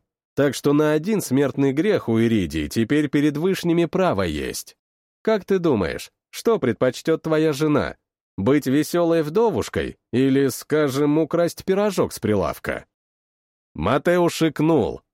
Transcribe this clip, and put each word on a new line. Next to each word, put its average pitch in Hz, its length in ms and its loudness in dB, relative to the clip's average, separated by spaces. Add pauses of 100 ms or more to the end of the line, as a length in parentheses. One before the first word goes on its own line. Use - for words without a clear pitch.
(360)
Так 139 200 2
что 143 180 0
на 151 200 4
один 175 280 0
смертный 139 520 0
грех 160 360 0
у 113 100 2
Иридии 87 480 0
теперь 143 400 0
перед 147 300 0
вышними 170 480 0
право 160 380 0
есть. 71 520 -6 (460)
Как 220 240 0
ты 190 140 2
думаешь, 104 500 0 (220)
что 226 260 0
предпочтёт 127 640 0
твоя 156 320 0
жена? 139 420 0 (400)
Быть 131 300 2
весёлой 165 560 0
вдовушкой 147 760 -2 (140)
или, 135 360 2
скажем, 147 720 0
украсть 165 440 -2
пирожок 190 500 -2
с - 60 -12
прилавка?" - 680 -4 (880)
Матеуш 156 680 0
икнул. 147 600 0 (120)